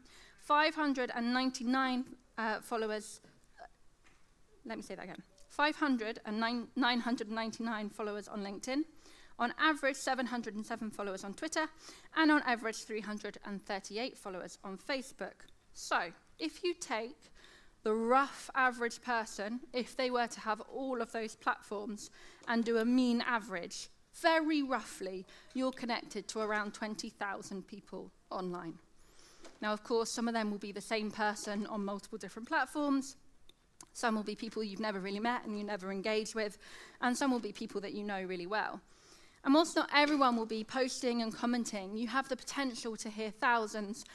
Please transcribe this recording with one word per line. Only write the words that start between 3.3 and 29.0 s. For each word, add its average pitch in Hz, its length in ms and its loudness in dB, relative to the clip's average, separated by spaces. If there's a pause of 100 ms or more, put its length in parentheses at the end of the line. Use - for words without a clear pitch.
let 226 120 -6
me 220 80 -6
say 196 100 -8
that 175 80 -10
again, 180 200 -10 (260)
five 302 260 4
hundred 240 500 2
and 214 140 -2
nine, 233 380 0
nine 247 240 4
hundred 233 320 0
ninety-nine 226 580 -2
followers 208 380 -4
on 208 160 -6
LinkedIn, 254 380 -2 (580)
on 240 180 2
average, 285 380 4
seven 254 300 0
hundred 226 280 -4
and 214 100 -4
seven 220 240 -6
followers 196 360 -6
on 202 100 -6
Twitter, 311 320 -2 (500)
and 311 140 8
on 294 160 8
average, 226 380 0
three 220 160 -4
hundred 208 440 -6
and 202 220 -6
thirty-eight 208 500 -4
followers 185 460 -10
on 190 160 -8
Facebook. - 680 -6 (240)
So, 180 400 -2 (260)
if 320 240 -6
you 349 120 0
take 233 420 -4 (680)
the 220 100 2
rough 240 640 4
average 240 480 2
person, 226 580 -2 (140)
if 247 200 -2
they 262 160 2
were 240 160 4
to 220 140 -8
have 214 220 -2 (100)
all 254 300 -2
of 226 100 -6
those 226 240 -4
platforms 208 720 -4 (400)
and 233 160 4
do 226 140 4
a 220 60 6
mean 240 360 6
average, 202 680 -2 (320)
very 320 400 6
roughly, 190 640 -4 (260)
you're 262 180 2
connected 233 580 -4
to 220 100 -4
around 208 340 0
twenty 214 380 -6
thousand 196 560 -6
people 190 440 -12 (200)
online. 175 480 -4 (840)